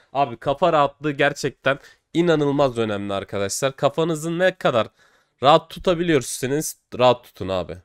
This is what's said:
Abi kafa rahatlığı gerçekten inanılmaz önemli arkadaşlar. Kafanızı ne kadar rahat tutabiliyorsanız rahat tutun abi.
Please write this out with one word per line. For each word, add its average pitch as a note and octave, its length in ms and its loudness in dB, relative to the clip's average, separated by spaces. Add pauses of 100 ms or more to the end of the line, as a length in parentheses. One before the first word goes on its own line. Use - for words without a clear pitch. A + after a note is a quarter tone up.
(120)
Abi C3 240 -2
kafa D#3+ 360 0
rahatlığı D3 400 0
gerçekten C#3 680 -2 (360)
inanılmaz D3 640 2
önemli G2+ 340 -4
arkadaşlar. G2 640 -4
Kafanızı D#3+ 640 -2
ne F#3 160 2
kadar A#2+ 340 0 (540)
rahat D#3 280 4
tutabiliyorsanız D#3 1080 -2 (220)
rahat B2 260 4
tutun - 240 -12
abi. F2 360 -6